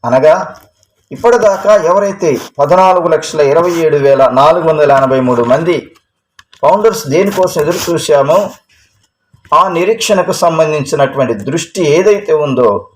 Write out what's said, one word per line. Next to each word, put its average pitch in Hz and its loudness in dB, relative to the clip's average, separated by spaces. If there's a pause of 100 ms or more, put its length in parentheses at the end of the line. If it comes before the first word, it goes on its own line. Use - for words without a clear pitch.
అనగా 131 2 (760)
ఇప్పటిదాకా 208 0 (180)
ఎవరైతే 196 0 (280)
పద్నాలుగు 180 2
లక్షల 156 -2 (120)
ఇరవై 170 0 (140)
ఏడు 147 2
వేల 139 2
నాలుగు 160 2
వందల 151 2
ఎనభై 135 2
మూడు 123 0
మంది 156 0 (840)
ఫౌండర్స్ 202 0
దేనికోసం 185 0
ఎదురు 170 -2
చూశామో, 160 0 (1040)
ఆ 151 4
నిరీక్షణకు 185 -2
సంబంధించినటువంటి 139 -2
దృష్టి 147 -6 (140)
ఏదైతే 190 0
ఉందో 135 0 (260)